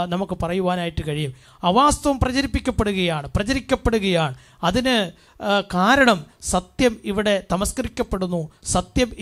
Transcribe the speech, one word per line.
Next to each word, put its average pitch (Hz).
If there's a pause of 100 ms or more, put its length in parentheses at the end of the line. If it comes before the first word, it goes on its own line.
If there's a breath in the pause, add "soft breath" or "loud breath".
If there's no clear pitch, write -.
(120)
നമുക്ക് 185
പറയുവാനായിട്ട് 180
കഴിയും. 147 (360 soft breath)
അവാസ്തവം 277
പ്രചരിപ്പിക്കപ്പെടുകയാണ്, 208 (100)
പ്രചരിക്കപ്പെടുകയാണ്. 202 (340 soft breath)
അതിന്, 247 (520 soft breath)
ആ, 202 (220)
കാരണം 226 (340 soft breath)
സത്യം 226 (160)
ഇവിടെ 202 (180)
തമസ്കരിക്കപ്പെടുന്നു. 190 (340 soft breath)
സത്യം 226 (120)